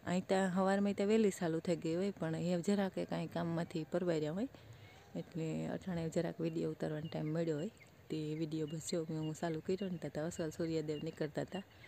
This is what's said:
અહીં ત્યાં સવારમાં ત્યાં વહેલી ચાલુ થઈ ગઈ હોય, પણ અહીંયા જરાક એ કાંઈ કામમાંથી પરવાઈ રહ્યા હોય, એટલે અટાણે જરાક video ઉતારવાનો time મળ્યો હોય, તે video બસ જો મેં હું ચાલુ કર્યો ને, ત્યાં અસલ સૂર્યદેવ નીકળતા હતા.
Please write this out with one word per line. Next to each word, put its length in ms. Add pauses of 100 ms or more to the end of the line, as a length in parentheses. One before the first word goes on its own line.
અહીં 220
ત્યાં 260
સવારમાં 400
ત્યાં 160
વહેલી 200
ચાલુ 300
થઈ 160
ગઈ 200
હોય, 160
પણ 220
અહીંયા 260
જરાક 380
એ 80
કાંઈ 220
કામમાંથી 560
પરવાઈ 360
રહ્યા 140
હોય, 140 (680)
એટલે 500
અટાણે 440
જરાક 320
video 300
ઉતારવાનો 360
time 200
મળ્યો 300
હોય, 120 (340)
તે 320
video 320
બસ 220
જો 200
મેં 100
હું 140
ચાલુ 260
કર્યો 300
ને, 100
ત્યાં 280
અસલ 220
સૂર્યદેવ 540
નીકળતા 380
હતા. 220 (240)